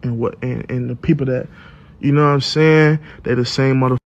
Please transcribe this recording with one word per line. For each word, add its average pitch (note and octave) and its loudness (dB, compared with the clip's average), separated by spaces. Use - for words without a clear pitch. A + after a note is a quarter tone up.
and A#2+ -4
what, A#2 -4
and, B2 -8
and B2 -6
the B2 -8
people C#3+ -2
that, B2+ -4
you C#3+ 0
know D3 2
what C#3+ 2
I'm C#3 0
saying? D#3 4
They B2 -2
the A#2+ 0
same C3+ 0
motherfuckers B2+ 0